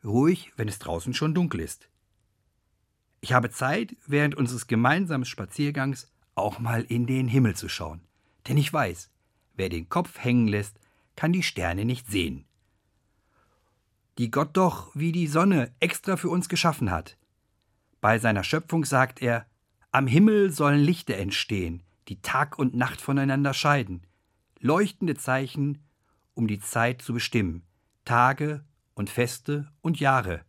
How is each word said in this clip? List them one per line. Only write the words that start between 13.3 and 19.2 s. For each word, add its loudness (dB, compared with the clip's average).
die 0
Gott 0
doch 0
wie -2
die 0
Sonne 4
extra -2
für -4
uns 0
geschaffen 0
hat. -6
Bei 6
seiner 2
Schöpfung -2
sagt 0